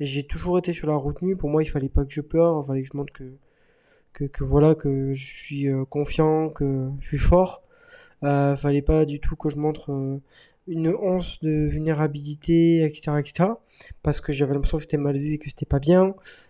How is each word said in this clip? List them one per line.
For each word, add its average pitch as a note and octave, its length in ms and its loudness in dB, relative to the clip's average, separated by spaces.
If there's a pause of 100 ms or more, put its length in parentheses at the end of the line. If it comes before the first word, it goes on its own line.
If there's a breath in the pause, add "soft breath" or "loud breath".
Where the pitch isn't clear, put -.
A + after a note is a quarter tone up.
j'ai C#3 260 -4
toujours F3 320 -2
été F3 140 -2
sur E3 140 -6
la D3+ 100 0
retenue. D3+ 400 -2
Pour D3 140 -4
moi, D#3 120 2
il D3+ 40 0
fallait C3+ 240 -4
pas C#3+ 160 2
que C3+ 60 -16
je D3+ 100 -6
pleure, D#3+ 420 2
il - 20 -10
fallait C3+ 160 -2
que C3+ 80 -10
je C#3+ 60 -12
montre C#3+ 160 -8
que, C3 220 -18 (800 soft breath)
que, - 120 -6
que C#3 200 -6
voilà, D3 300 6
que C#3 380 -2
je C3+ 140 -8
suis, C#3 420 -4
euh, C3+ 160 0
confiant, D#3 640 0
que C3+ 400 -2 (120)
je - 60 -12
suis D3 120 -4
fort. F3+ 440 4 (600 loud breath)
Euh, C#3+ 340 2
fallait C#3+ 240 2
pas D#3 240 4
du C#3+ 160 -6
tout - 160 -2
que D3+ 140 -4
je C3+ 60 -8
montre, D3+ 360 -4
euh, C3+ 260 -4 (480 soft breath)
une E3 220 -2
once F#3 520 -2
de D3+ 260 0
vulnérabilité, D3+ 1120 2
et D#3 160 0
cetera, D3 260 -2
et C#3+ 40 -2
cetera, G3 360 0 (420 loud breath)
parce D3 200 -2
que D#3 100 -4
j'avais C#3 220 0
l'impression C#3+ 240 0
que D3+ 60 -6
c'était - 120 -4
mal C#3+ 220 0
vu D3+ 160 -4
et D3 40 -6
que D3 120 -12
c'était - 160 -8
pas C#3 140 0
bien. F#3 340 4 (360 loud breath)